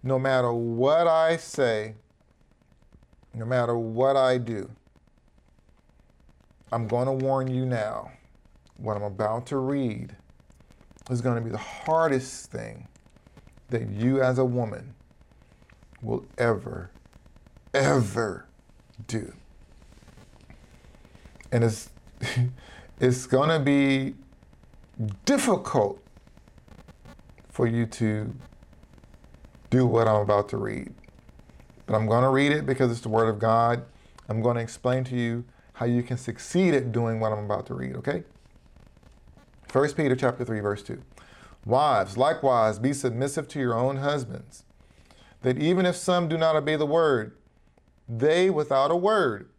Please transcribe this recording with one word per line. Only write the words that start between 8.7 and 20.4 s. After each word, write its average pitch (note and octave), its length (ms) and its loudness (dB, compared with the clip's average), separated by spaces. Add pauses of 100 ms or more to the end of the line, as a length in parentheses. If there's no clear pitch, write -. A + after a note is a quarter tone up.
what G#2+ 200 -4
I'm G2+ 60 -6
about A2 440 -2
to C#3+ 100 -4
read C3 580 -4 (960)
is A#2+ 100 -2
gonna A#2+ 200 -2
be A2+ 100 -6
the - 60 -6
hardest D3+ 920 -2
thing - 360 -12 (840)
that A2+ 180 -4
you A#2+ 340 0
as B2+ 160 2
a C3 60 4
woman A#2+ 500 -4 (1040)
will A2+ 260 -6 (100)
ever, A2+ 540 -2 (840)
ever A#2 720 0 (600)
do. A2 260 -6 (2250)